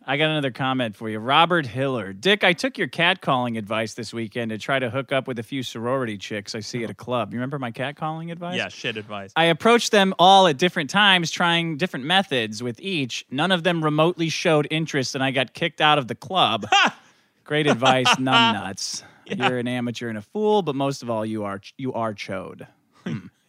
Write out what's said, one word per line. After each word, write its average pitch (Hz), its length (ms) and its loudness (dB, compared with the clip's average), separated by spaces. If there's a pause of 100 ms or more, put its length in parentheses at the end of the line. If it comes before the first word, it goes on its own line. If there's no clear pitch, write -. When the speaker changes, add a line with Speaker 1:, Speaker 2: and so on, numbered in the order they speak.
Speaker 1:
I 135 120 -2
got 156 120 2
another 147 200 -2
comment 131 440 -2
for 113 140 -10
you. 107 100 -6
Robert 156 480 4
Hiller. 123 460 -4
"Dick, 185 320 0
I 185 80 6
took 262 240 -4
your 156 120 -4
catcalling 135 680 0
advice 110 380 -4
this 113 180 -10
weekend 113 380 -6
to 110 80 -6
try 135 200 -2
to 127 120 -2
hook 131 220 -6
up 135 140 -2
with 120 120 -6
a 120 40 -6
few 135 200 -8
sorority 120 560 -4
chicks 101 360 -8
I 113 60 -8
see 117 240 -6
at 104 60 -8
a 98 40 -12
club." 117 380 -4
You 117 60 -8
remember 135 200 -6
my 120 140 -8
catcalling 156 580 -8
advice? 175 280 -8
Speaker 2:
Yeah, 101 100 -6
shit 113 300 -8
advice. 104 360 -12
Speaker 1:
"I 165 100 2
approached 220 480 4
them 196 260 4
all 190 280 10
at 143 120 2
different 170 320 0
times, 185 400 4
trying 170 480 0
different 170 260 -4
methods 123 580 0
with 120 200 -6
each. 160 480 -4
None 156 200 0
of 170 140 2
them 170 180 2
remotely 156 460 2
showed 151 420 2
interest, 156 440 -2
and 131 100 -2
I 135 60 0
got 131 240 -2
kicked - 260 -6
out 151 180 6
of 127 80 -2
the 113 80 -8
club." 120 560 0
Speaker 2:
<laughs> - 760 -2
Speaker 1:
Great 151 220 0
advice, 131 500 4
numbnuts. 131 920 0
Speaker 2:
<laughs> - 40 -20 (140)
Yeah. - 220 -2
Speaker 1:
You're 127 120 0
an 120 80 -4
amateur 120 400 -4
and 107 100 -6
a 104 40 -10
fool, 214 400 2
but 151 120 -2
most 139 300 -2
of 117 60 -6
all, 110 140 0
you 110 200 -4
are 98 160 -6
ch-, - 180 -20
you 127 140 -4
are 110 220 -4
chode. - 520 -10 (400)
Hmm. 101 220 -8 (200)